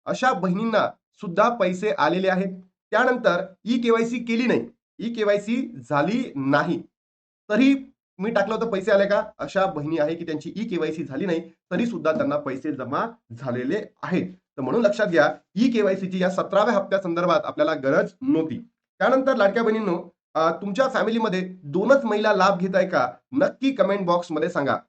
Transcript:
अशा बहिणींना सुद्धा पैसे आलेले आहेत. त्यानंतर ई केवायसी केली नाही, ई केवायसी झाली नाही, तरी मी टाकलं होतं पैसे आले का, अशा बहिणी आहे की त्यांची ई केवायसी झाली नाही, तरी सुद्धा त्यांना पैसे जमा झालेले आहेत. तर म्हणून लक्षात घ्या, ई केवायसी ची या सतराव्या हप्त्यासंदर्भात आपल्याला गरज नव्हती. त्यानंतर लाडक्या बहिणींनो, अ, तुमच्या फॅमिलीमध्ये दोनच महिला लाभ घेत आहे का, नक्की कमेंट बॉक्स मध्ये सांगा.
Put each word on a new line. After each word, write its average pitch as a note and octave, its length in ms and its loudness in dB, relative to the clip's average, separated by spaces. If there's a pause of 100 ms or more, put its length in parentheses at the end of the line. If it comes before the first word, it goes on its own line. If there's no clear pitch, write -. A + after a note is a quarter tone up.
अशा F3+ 260 0
बहिणींना F#3 560 0 (240)
सुद्धा G#3 360 0
पैसे G3 400 -2
आलेले F3+ 400 0
आहेत. F#3 320 -2 (300)
त्यानंतर G#3 540 2 (200)
ई A#3 140 0
केवायसी A#3 400 0
केली A#3 260 -2
नाही, F3+ 240 0 (300)
ई A3+ 140 -6
केवायसी A3 600 -2 (160)
झाली E3+ 460 -2
नाही, C#3+ 480 0 (640)
तरी C4+ 440 2 (240)
मी G3 120 -4
टाकलं G#3+ 260 0
होतं A#3 140 -2
पैसे F#3+ 220 -2
आले G3 140 4
का, G#3 180 0 (160)
अशा F#3 260 -2
बहिणी D#3 320 -4
आहे D#3 180 0
की E3+ 100 -10
त्यांची D#3+ 300 -8
ई A3 120 -6
केवायसी D#3+ 360 -4
झाली C#3 220 -6
नाही, E3 240 -2 (220)
तरी - 140 0
सुद्धा D#3 260 -2
त्यांना C#3+ 260 0
पैसे C#3 340 -6
जमा C3+ 340 -4 (340)
झालेले C3 440 -4 (200)
आहेत. F3+ 300 -4
तर - 280 -14
म्हणून G3+ 200 0
लक्षात G#3 260 2
घ्या, D#3 280 4 (200)
ई A#3 160 4
केवायसी G3 400 2
ची F#3 80 -2
या F#3 100 2
सतराव्या G3+ 440 2
हप्त्यासंदर्भात F3+ 680 2
आपल्याला D#3 300 0
गरज D3 360 2 (120)
नव्हती. D#3+ 380 0 (400)
त्यानंतर C4 360 2
लाडक्या G3+ 280 2
बहिणींनो, G#3+ 520 -2 (180)
अ, D#3+ 180 2
तुमच्या G3+ 360 -2
फॅमिलीमध्ये G3 760 -2
दोनच G#3+ 420 2
महिला G#3 280 2
लाभ F#3+ 260 4
घेत F#3 160 0
आहे F3+ 140 2
का, B2+ 220 0 (200)
नक्की - 400 0
कमेंट G3 340 0
बॉक्स F3 260 0
मध्ये D#3 180 -2
सांगा. C#3 280 0 (120)